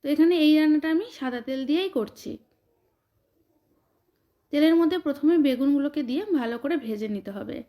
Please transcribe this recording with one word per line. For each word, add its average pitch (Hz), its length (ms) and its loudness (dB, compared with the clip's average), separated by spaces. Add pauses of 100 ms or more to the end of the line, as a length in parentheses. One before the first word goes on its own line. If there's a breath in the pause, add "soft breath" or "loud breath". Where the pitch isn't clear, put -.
তো - 40 -
এখানে 311 320 4
এই 302 140 6
রান্নাটা 311 360 4
আমি 339 220 0
সাদা 247 300 -8
তেল 262 240 -6
দিয়েই 359 320 -2
করছি। 202 340 -8 (2250)
তেলের 311 240 4
মধ্যে 330 220 2
প্রথমে 302 400 0
বেগুনগুলোকে 277 640 0
দিয়ে 254 200 -4 (100)
ভালো 240 260 -2
করে 285 180 -4
ভেজে 220 320 -6
নিতে 202 220 -8
হবে 202 280 -10 (100)